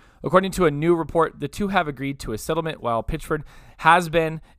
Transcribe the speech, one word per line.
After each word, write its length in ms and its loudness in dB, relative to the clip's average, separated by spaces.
According 300 2
to 140 2
a 60 4
new 240 2
report, 440 -2
the 80 -8
two 220 -6
have 180 0
agreed 320 -8
to 140 -8
a 40 -6
settlement 460 -4
while 180 0
Pitchford 420 -4
has 320 4
been 320 0